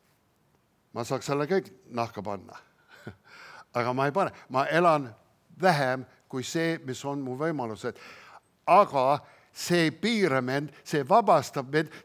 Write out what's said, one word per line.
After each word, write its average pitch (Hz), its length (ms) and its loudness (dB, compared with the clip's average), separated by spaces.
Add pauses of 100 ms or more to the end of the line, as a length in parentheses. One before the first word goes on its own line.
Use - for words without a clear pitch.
(920)
Ma 117 100 -6
saaks 127 260 -4
selle 143 200 -2
kõik 185 200 -2 (240)
nahka 117 320 -6
panna. 95 320 -10 (480)
<laughs> - 720 -18
Aga 120 160 0
ma 135 120 -2
ei 143 80 -2
pane. 180 200 -2 (160)
Ma 131 200 0
elan 156 400 2 (520)
vähem 135 440 2 (240)
kui 131 140 -6
see, 165 420 -2
mis 127 200 -10
on 139 200 -6
mu 127 120 -8
võimalused. 127 600 -6 (720)
Aga 143 520 4 (380)
see 170 300 2
ei 156 40 0
piira 180 500 0
mind, 135 320 -4 (120)
see 143 220 -2
vabastab 160 640 2
mind, 156 200 -2 (100)